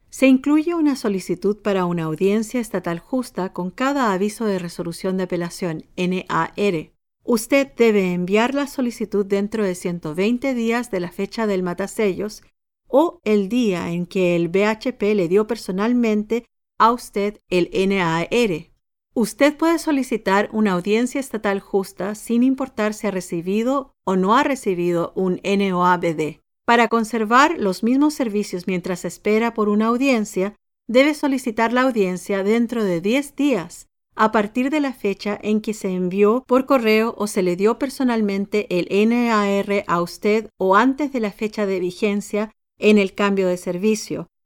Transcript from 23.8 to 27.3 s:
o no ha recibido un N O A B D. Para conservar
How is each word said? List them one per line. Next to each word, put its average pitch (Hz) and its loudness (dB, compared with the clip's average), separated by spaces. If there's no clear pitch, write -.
o 190 0
no 196 4
ha 294 4
recibido 175 -2
un 185 0
N 196 0
O 180 2
A 180 4
B 170 -2
D. 156 -6
Para 233 4
conservar 233 2